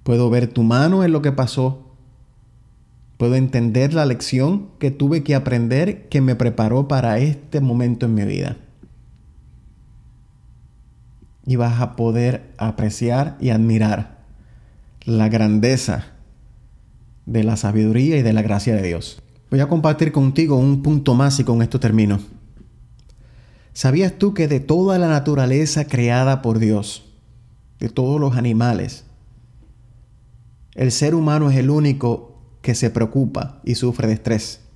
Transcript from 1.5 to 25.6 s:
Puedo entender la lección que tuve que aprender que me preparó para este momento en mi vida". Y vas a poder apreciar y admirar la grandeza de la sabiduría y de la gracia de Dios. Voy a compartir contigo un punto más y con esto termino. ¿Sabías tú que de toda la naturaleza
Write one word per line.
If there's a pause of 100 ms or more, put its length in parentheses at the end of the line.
Puedo
entender
la
lección (100)
que
tuve
que
aprender
que
me
preparó
para
este
momento
en
mi
vida". (3000)
Y
vas
a
poder
apreciar
y
admirar (880)
la
grandeza (1200)
de
la
sabiduría
y
de
la
gracia
de
Dios. (280)
Voy
a
compartir
contigo
un
punto
más
y
con
esto
termino. (1500)
¿Sabías
tú
que
de
toda
la
naturaleza